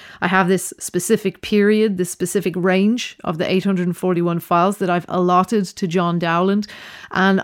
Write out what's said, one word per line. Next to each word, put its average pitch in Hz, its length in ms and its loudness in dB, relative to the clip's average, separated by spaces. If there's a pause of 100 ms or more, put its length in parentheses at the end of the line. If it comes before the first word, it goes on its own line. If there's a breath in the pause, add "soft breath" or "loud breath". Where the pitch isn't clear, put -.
(200 loud breath)
I - 80 -4
have 190 200 2
this 180 320 0
specific - 600 -2
period, 214 580 2
this 180 100 -2
specific 180 480 -4
range 190 680 0
of 160 140 -4
the - 100 -2
eight 185 180 0
hundred 185 200 0
and 175 100 -2
forty-one 170 440 0
files 180 400 0
that 190 100 -2
I've 175 200 0
allotted 180 560 2
to - 220 -6
John 170 300 0
Dowland. 180 480 0 (460 loud breath)
And 190 320 2